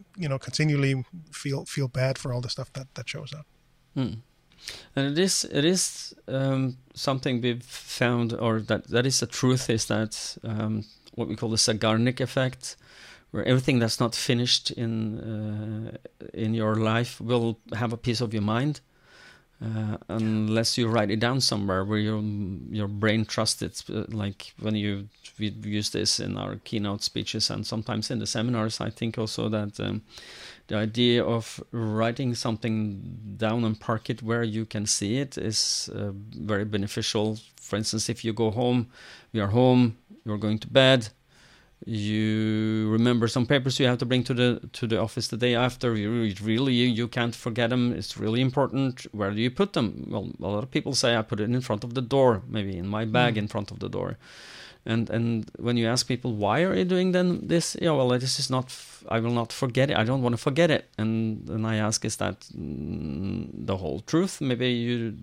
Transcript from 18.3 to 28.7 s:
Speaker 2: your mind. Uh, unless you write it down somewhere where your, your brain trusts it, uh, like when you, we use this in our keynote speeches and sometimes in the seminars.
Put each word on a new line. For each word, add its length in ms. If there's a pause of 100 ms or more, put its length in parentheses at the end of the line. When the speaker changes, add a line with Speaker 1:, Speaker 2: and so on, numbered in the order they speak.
Speaker 2:
your 100
mind. 380 (800)
Uh, 380 (140)
unless 680
you 100
write 240
it 80
down 220
somewhere 420
where 160
your, 220 (500)
your 160
brain 380
trusts 380
it, 280
uh, 200
like 500
when 140
you, 340 (300)
we 100
use 400
this 320
in 160
our 200
keynote 460
speeches 460
and 180
sometimes 440
in 80
the 80
seminars. 560